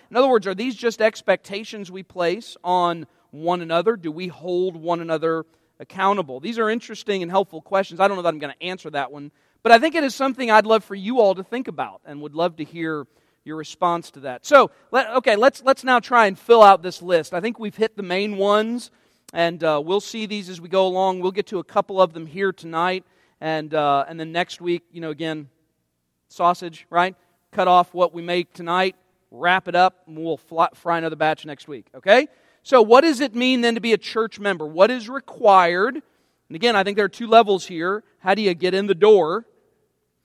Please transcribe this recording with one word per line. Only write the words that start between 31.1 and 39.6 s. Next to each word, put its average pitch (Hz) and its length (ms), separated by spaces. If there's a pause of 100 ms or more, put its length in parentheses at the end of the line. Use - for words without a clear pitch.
batch 156 280
next 147 240
week, 131 260
okay? 220 340 (340)
So 254 180
what 233 220
does 311 180
it 262 140
mean 254 260
then 233 140
to 226 80
be 233 100
a 208 60
church - 420
member? 185 260
What 170 240
is 240 200
required? 202 840
And - 600
again, 220 200
I 196 60
think 196 140
there 208 80
are 190 60
two 233 160
levels 214 400
here. 185 360 (180)
How 190 140
do 208 60
you 196 140
get 175 180
in 196 140
the 196 80
door? 190 500 (800)